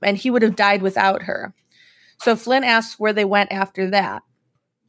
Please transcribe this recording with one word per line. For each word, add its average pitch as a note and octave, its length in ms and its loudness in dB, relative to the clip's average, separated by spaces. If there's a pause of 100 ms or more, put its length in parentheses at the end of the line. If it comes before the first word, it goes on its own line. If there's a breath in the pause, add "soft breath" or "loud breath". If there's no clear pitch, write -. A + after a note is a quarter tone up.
and G3+ 160 -2
he B3+ 120 -4
would A#3+ 120 2
have A3 160 2
died G3+ 240 2
without F#3+ 420 0
her. - 300 -8 (640 soft breath)
So A#3 160 2
Flynn B3+ 300 0
asks A3+ 340 0
where G#3+ 140 0
they G#3 100 0
went G3+ 300 0
after F#3+ 380 -2
that. F#3+ 320 0 (640)